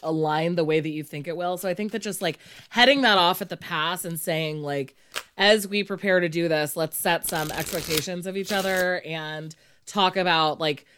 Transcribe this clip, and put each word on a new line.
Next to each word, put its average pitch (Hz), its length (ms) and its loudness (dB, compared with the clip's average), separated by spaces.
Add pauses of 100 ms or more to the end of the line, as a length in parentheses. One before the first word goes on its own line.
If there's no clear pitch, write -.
align 160 500 0
the 170 80 2
way 156 160 2
that 156 120 -2
you 151 120 -6
think 147 240 -12
it 165 100 -6
will. 175 220 -4
So 196 100 -6
I 185 60 0
think 208 160 -4
that 220 120 -4
just, 202 200 -8
like, 165 160 -2 (300)
heading 262 320 6
that 214 180 6
off 180 240 4
at 175 60 -8
the 170 80 -10
pass 170 480 -4
and 165 160 -6
saying, 156 420 -4
like, 143 320 -6 (420)
"As 202 300 4
we 202 160 -2
prepare 190 380 0
to 175 80 2
do 170 180 0
this, 151 300 0
let's 160 200 -4
set 170 300 0
some 156 240 -2
expectations 165 800 -4
of 190 80 -6
each 196 160 -6
other 185 520 0
and 156 520 -10 (300)
talk 190 300 2
about, 165 440 2
like, 151 260 -2 (120)